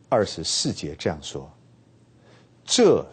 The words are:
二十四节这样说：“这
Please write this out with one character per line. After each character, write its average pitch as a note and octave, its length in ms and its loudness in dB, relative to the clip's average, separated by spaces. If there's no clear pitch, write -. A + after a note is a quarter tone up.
二 A2 160 2
十 - 180 -6
四 - 300 -4
节 D2+ 240 -10
这 - 140 -4
样 D#2+ 120 -8
说 - 280 -14
：“这 D3+ 480 4